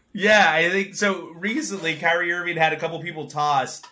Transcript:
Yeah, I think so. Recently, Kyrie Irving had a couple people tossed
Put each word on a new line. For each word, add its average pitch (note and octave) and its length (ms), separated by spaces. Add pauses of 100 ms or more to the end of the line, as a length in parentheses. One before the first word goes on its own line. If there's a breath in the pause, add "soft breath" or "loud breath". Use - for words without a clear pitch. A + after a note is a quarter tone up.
(120)
Yeah, G3+ 360
I D#3+ 220
think G3 240
so. F#3 400
Recently, F#3+ 640
Kyrie E3+ 360
Irving F3 240
had D#3+ 180
a - 40
couple D#3+ 240
people D#3 240
tossed D3 640